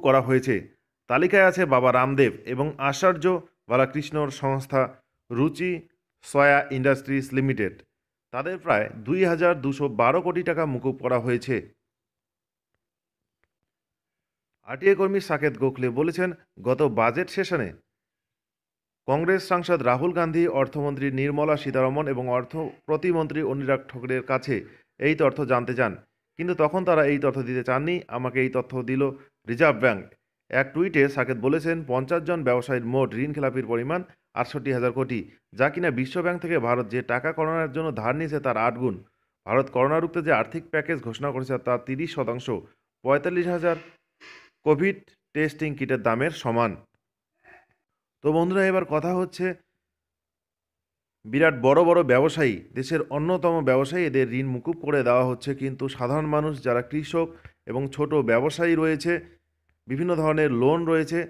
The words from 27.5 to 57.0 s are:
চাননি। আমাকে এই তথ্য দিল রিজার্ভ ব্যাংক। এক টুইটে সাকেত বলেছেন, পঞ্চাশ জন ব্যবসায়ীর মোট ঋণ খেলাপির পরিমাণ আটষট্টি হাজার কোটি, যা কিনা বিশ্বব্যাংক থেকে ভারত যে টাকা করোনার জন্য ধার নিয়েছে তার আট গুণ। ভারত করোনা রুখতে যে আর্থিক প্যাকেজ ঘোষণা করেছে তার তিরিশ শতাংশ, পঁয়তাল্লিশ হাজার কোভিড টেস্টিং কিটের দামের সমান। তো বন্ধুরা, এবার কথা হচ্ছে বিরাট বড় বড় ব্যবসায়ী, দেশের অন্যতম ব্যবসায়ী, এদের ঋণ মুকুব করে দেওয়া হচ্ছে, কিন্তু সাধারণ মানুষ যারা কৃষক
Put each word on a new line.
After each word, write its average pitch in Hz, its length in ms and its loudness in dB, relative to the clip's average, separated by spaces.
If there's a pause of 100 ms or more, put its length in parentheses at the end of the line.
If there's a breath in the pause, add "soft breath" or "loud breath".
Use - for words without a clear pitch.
চাননি। 139 300 0 (140)
আমাকে 123 360 -4
এই 131 120 0
তথ্য 127 160 -4 (180)
দিল 131 120 0 (460 loud breath)
রিজার্ভ 127 360 4
ব্যাংক। 104 200 2 (460)
এক 135 240 0
টুইটে 160 340 2
সাকেত 131 380 -2
বলেছেন, 160 300 0 (140)
পঞ্চাশ 131 380 -2
জন 175 100 -2 (100)
ব্যবসায়ীর 123 440 0
মোট 131 220 2
ঋণ 135 180 -4
খেলাপির 131 400 -2
পরিমাণ 135 280 -2 (340 soft breath)
আটষট্টি 123 380 -4
হাজার 123 200 0
কোটি, 127 280 -4 (380 loud breath)
যা 131 120 4
কিনা 170 200 -2
বিশ্বব্যাংক 165 540 -4
থেকে 170 140 -2
ভারত 120 360 0
যে 127 80 -2
টাকা 127 360 -2
করোনার 160 340 -2
জন্য 160 160 -4 (120)
ধার 117 160 0
নিয়েছে 151 240 -4
তার 123 160 -2 (100)
আট 120 160 2
গুণ। 120 120 0 (520)
ভারত 127 200 2 (100)
করোনা 135 240 2
রুখতে 165 260 -4
যে 156 140 2
আর্থিক 165 320 -6
প্যাকেজ 156 260 -2 (100)
ঘোষণা 123 260 -6
করেছে 131 240 -4
তার 123 280 -2
তিরিশ 135 300 -6
শতাংশ, 123 300 -4 (580 soft breath)
পঁয়তাল্লিশ 165 500 0
হাজার 170 220 0 (880 loud breath)
কোভিড 185 320 2 (380)
টেস্টিং 151 440 -2
কিটের 131 240 -2
দামের 120 320 0 (100)
সমান। 117 280 0 (1500 soft breath)
তো 143 80 2
বন্ধুরা, 180 380 2
এবার 185 140 0 (100)
কথা 151 160 -2 (100)
হচ্ছে 180 260 -4 (1800)
বিরাট 143 300 2 (120)
বড় 143 220 8
বড় 175 120 8 (120)
ব্যবসায়ী, 139 420 4 (240)
দেশের 131 220 -2 (160)
অন্যতম 170 380 0 (100)
ব্যবসায়ী, 139 420 2
এদের 131 200 2 (140)
ঋণ 135 140 -4
মুকুব 156 220 -6 (100)
করে 143 220 2
দেওয়া 127 220 4
হচ্ছে, 123 240 -6
কিন্তু 135 340 -8
সাধারণ 135 380 -4
মানুষ 151 280 -2 (120)
যারা 120 160 2
কৃষক 151 460 -4 (380 loud breath)